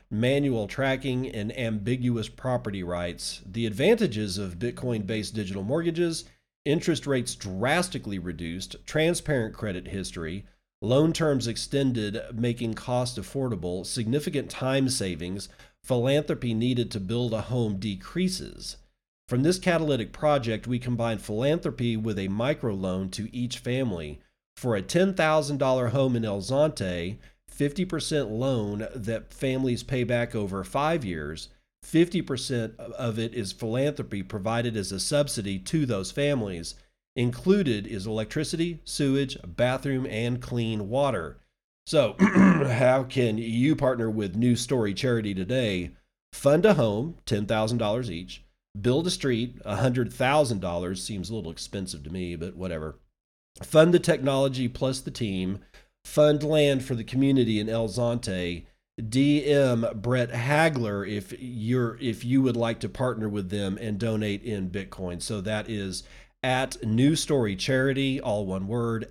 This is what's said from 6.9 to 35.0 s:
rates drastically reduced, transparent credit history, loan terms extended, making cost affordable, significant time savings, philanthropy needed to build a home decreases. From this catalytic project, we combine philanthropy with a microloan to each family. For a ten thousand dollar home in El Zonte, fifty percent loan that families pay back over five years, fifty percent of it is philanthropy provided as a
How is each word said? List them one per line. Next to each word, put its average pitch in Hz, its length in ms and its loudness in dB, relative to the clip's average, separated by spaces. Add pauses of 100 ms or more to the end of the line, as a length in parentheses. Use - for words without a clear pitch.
rates 127 280 0
drastically 110 840 -2
reduced, 85 580 -8 (100)
transparent 151 680 0
credit 95 340 -6
history, 90 580 -8 (340)
loan 143 320 4
terms 143 340 2
extended, 117 720 -2 (140)
making 117 400 -2
cost 123 460 -2
affordable, 95 640 -4
significant 135 640 -2
time 131 400 0
savings, 92 640 -4 (340)
philanthropy 127 720 0
needed 120 360 0
to 107 100 -4
build 113 340 -2
a 104 80 -2
home 110 360 0
decreases. 101 1000 -6 (500)
From 123 160 0
this 180 160 4
catalytic 156 540 0
project, 123 540 0
we 123 120 -2
combine 120 400 -2
philanthropy 123 800 0
with 107 220 -2
a 95 100 -2
microloan 98 840 -2
to 107 220 -8
each 123 240 -6
family. 98 640 -4 (360)
For 120 180 0
a 98 80 0
ten 185 320 2
thousand 156 440 2
dollar 131 300 2
home 131 280 2
in 113 80 0
El 101 160 -2
Zonte, 98 800 0 (300)
fifty 143 360 -2
percent 147 460 -2
loan 110 640 -2
that 113 380 -6
families 131 500 0
pay 123 220 -2
back 120 300 0
over 98 300 -2
five 147 400 0
years, 80 440 -6 (340)
fifty 170 400 4
percent 120 560 -4
of 113 400 -6
it 113 160 -2
is 101 180 -4
philanthropy 120 720 -2
provided 113 540 -2
as 98 160 -4
a 95 80 -4